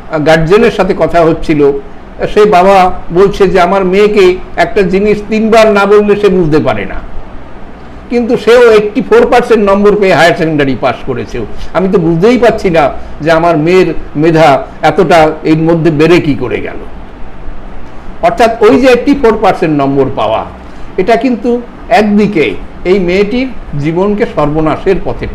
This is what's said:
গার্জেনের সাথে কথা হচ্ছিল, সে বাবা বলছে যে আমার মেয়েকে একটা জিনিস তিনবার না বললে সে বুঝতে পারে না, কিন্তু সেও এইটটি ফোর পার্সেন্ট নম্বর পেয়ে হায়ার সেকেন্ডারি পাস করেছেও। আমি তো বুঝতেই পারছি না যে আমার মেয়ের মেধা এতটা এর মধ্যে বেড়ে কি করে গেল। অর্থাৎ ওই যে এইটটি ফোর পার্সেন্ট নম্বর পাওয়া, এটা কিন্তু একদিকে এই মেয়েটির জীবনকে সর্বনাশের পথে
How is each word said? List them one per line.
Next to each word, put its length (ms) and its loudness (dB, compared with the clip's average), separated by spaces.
গার্জেনের 440 4
সাথে 280 0
কথা 260 0
হচ্ছিল, 360 0
সে 100 4
বাবা 480 4
বলছে 340 2
যে 120 2
আমার 240 0
মেয়েকে 520 2
একটা 260 0
জিনিস 460 0
তিনবার 440 2
না 140 2
বললে 300 4
সে 120 2
বুঝতে 300 2
পারে 280 -2
না, 120 -8
কিন্তু 260 0
সেও 340 4
এইটটি 320 0
ফোর 280 2
পার্সেন্ট 400 2
নম্বর 260 4
পেয়ে 180 2
হায়ার 200 4
সেকেন্ডারি 460 -2
পাস 160 -2
করেছেও। 380 -6
আমি 180 0
তো 60 4
বুঝতেই 400 2
পারছি 320 0
না 140 2
যে 100 -2
আমার 280 2
মেয়ের 360 2
মেধা 480 2
এতটা 360 2
এর 160 2
মধ্যে 320 0
বেড়ে 300 4
কি 140 0
করে 260 -6
গেল। 200 -10
অর্থাৎ 400 2
ওই 180 6
যে 80 2
এইটটি 260 2
ফোর 280 2
পার্সেন্ট 400 0
নম্বর 240 0
পাওয়া, 280 -2
এটা 200 0
কিন্তু 340 -2
একদিকে 640 2
এই 140 0
মেয়েটির 500 -2
জীবনকে 440 -2
সর্বনাশের 720 0
পথে 300 -6